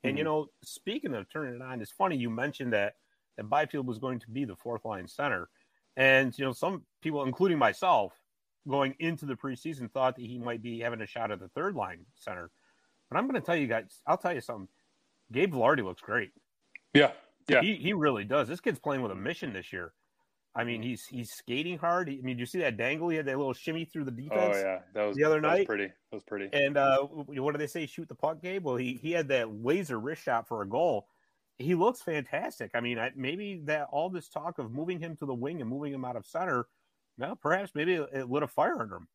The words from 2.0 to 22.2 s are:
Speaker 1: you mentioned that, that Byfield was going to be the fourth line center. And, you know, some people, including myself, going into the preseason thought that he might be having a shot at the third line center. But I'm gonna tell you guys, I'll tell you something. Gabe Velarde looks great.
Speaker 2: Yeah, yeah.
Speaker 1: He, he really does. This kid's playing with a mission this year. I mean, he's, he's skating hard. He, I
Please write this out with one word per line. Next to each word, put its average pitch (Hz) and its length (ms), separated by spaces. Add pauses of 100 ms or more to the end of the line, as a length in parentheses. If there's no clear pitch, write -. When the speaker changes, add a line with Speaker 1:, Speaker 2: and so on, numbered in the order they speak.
Speaker 1:
you 120 140
mentioned 123 440
that, 101 220 (420)
that 107 120
Byfield 147 380
was 113 120
going 127 200
to 113 100
be 131 160
the 92 100
fourth 117 300
line 95 220
center. 107 420 (480)
And, 131 400
you 139 80
know, 127 80
some 165 320 (160)
people, 147 220
including 165 340
myself, 117 560 (560)
going 135 300
into 165 260
the 135 100
preseason 131 560
thought 131 240
that 127 100
he 120 140
might 120 220
be 117 180
having 117 220
a 104 60
shot 110 240
at 95 80
the 92 100
third 180 260
line 92 380
center. 87 380 (580)
But 127 80
I'm 240 100
gonna 254 140
tell 170 140
you 143 120
guys, 113 400
I'll 170 100
tell 180 180
you 120 60
something. 101 280 (600)
Gabe 156 220
Velarde 127 320
looks 90 160
great. 107 320 (600)
Speaker 2:
Yeah, 147 200 (340)
yeah. 131 160
Speaker 1:
He, 208 120
he 170 180
really 139 320
does. 127 220
This 165 120
kid's 196 200
playing 139 220
with 107 100
a 92 40
mission 123 380
this 92 180
year. 90 220 (640)
I 113 100
mean, 117 180
he's, 120 220
he's 120 260
skating 156 480
hard. 175 300
He, 139 100
I - 20